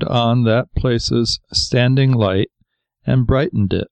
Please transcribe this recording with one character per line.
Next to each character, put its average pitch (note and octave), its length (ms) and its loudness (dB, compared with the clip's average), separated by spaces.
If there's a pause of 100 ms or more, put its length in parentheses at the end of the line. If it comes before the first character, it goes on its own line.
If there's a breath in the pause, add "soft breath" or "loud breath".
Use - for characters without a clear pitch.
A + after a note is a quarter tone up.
on A#2+ 380 0
that A2+ 300 0
place's A#2+ 640 -2 (140)
standing C3 640 2
light G2 300 0 (580)
and B2+ 260 0
brightened G#2+ 460 0
it, G2 160 -4